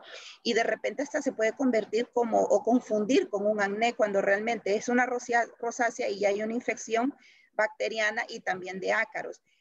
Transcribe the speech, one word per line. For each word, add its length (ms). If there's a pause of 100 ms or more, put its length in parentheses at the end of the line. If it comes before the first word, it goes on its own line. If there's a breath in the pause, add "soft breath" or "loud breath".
(420 loud breath)
y 100
de 100
repente 400
hasta 200
se 100
puede 220
convertir 580
como, 300
o 200
confundir 680
con 160
un 160
acné 320
cuando 260
realmente 560
es 140
una 160
rosia-, 420 (100)
rosácea 520
y 160
hay 160
una 100
infección 640 (400 soft breath)
bacteriana 760
y 120
también 380
de 140
ácaros. 480 (200)